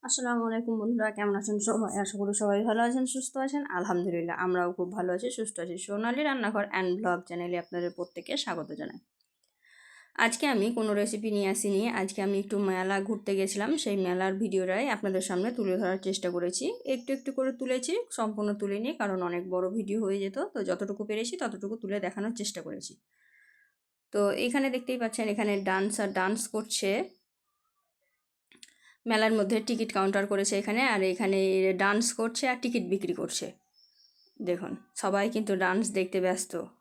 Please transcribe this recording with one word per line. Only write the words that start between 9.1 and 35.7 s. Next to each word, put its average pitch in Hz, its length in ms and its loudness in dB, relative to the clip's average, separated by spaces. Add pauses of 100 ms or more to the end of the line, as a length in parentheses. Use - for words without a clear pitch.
আজকে 233 200 2 (100)
আমি 202 120 4 (120)
কোনো 220 120 2 (100)
রেসিপি 220 360 -2
নিয়ে 196 180 2
আসিনি, 202 280 2 (180)
আজকে 196 260 -2
আমি 202 180 2
একটু 202 120 -2 (140)
মেলা 185 260 0 (120)
ঘুরতে 202 300 -2
গেছিলাম, 202 320 0 (120)
সেই 202 140 0 (100)
মেলার 185 260 2 (100)
ভিডিওটাই 190 420 2 (120)
আপনাদের 190 320 0
সামনে 190 200 0 (100)
তুলে 196 220 2
ধরার 190 260 0
চেষ্টা 190 240 -2
করেছি। 175 340 -2 (300)
একটু 240 220 -6
একটু 269 160 -6
করে 262 180 0 (100)
তুলেছি, 254 320 -2 (260)
সম্পূর্ণ 214 320 0 (100)
তুলিনি, 208 300 -2 (100)
কারণ 196 180 0 (100)
অনেক 175 140 -2 (120)
বড় 185 120 2 (100)
ভিডিও 202 280 0
হয়ে 196 200 0
যেত। 196 120 -4 (180)
তো - 40 -4 (100)
যতটুকু 196 420 -2
পেরেছি 226 320 -2
ততটুকু 202 400 -6
তুলে 202 140 -2 (100)
দেখানোর 202 340 -4
চেষ্টা 208 260 -6
করেছি। 151 260 -10 (1200)
তো 208 80 2 (260)
এখানে 269 280 2
দেখতেই 254 280 -4
পাচ্ছেন, 226 260 -2
এখানে 208 240 2 (160)
ডান্সার 196 400 0 (100)
ডান্স 202 220 2 (140)
করছে। 214 360 0 (2250)
মেলার 220 320 4
মধ্যে 208 180 4 (120)
টিকিট 233 280 0
কাউন্টার 196 300 4
করেছে 196 340 2
এখানে, 220 220 0 (120)
আর 196 60 2 (120)
এখানে 190 260 2 (440)
ডান্স 202 240 4 (120)
করছে 226 340 -2
আর 247 100 -2
টিকিট 240 300 0
বিক্রি 196 280 0
করছে। - 260 -4 (1000)
দেখুন, 180 240 0 (300)
সবাই 196 220 2 (100)
কিন্তু 202 180 0 (120)
ডান্স 185 200 4 (140)